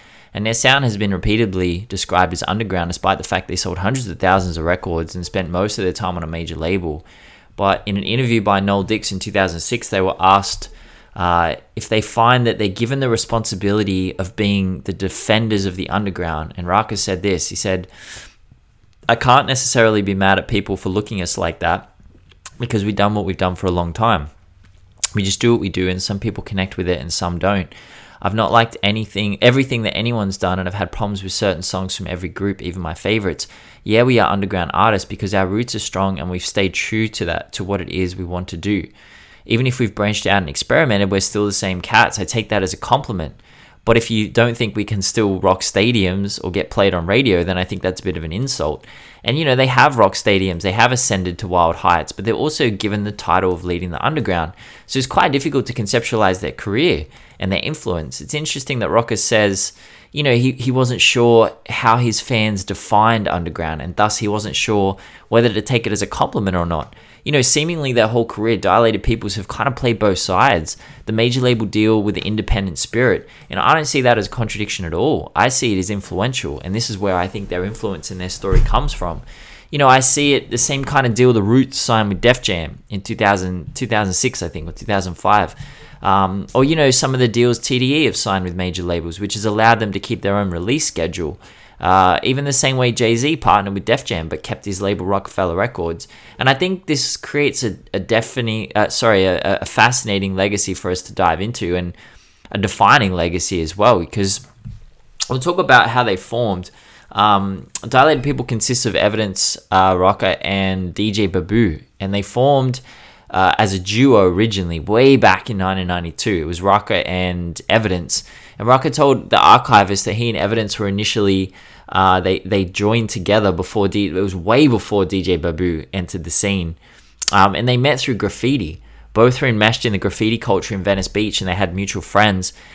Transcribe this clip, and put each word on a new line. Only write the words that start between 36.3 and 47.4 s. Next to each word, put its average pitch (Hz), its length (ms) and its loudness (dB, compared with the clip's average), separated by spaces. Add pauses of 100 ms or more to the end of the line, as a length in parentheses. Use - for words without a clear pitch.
stayed 98 300 -2
true 110 340 -2
to - 180 -6
that, 82 260 -6
to - 100 -8
what 95 180 -4
it - 80 -10
is 90 280 -4
we 95 80 -8
want 90 240 -6
to - 80 -10
do. 98 340 -2 (540)
Even 120 220 0
if 123 120 -2
we've 110 160 -2
branched 104 320 -2
out 98 160 4
and 80 60 -6
experimented, 101 600 0
we're 98 100 0
still 104 260 0
the 101 60 -2
same 92 280 -4
cats. - 380 2
I 95 60 -6
take 107 240 -4
that 101 160 0
as 92 80 -2
a - 60 -10
compliment. 98 640 -4 (440)
But 117 120 4
if 117 140 0
you 110 180 0
don't 117 280 2
think 107 180 -2
we 107 100 -2
can 104 180 -2
still 98 360 0
rock 95 220 2
stadiums 98 840 0
or 92 80 -6
get 92 200 -4
played 98 240 2
on 85 120 -2
radio, 98 380 4